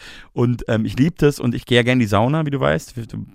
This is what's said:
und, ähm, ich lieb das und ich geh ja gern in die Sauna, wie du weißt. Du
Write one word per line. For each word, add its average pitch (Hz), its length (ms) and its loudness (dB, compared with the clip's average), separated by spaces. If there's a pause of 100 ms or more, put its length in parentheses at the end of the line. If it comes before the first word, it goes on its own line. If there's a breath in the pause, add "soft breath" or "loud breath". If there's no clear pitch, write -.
(320 loud breath)
und, 120 360 0
ähm, 110 180 0
ich 107 100 -6
lieb 160 220 2
das 147 220 2
und 120 140 -2
ich 123 120 -8
geh - 80 0
ja 120 80 6
gern 123 120 2
in 127 60 2
die 117 60 2
Sauna, 123 400 0
wie 147 40 -4
du 139 100 -4
weißt. 151 360 -2 (160)
Du 107 220 -10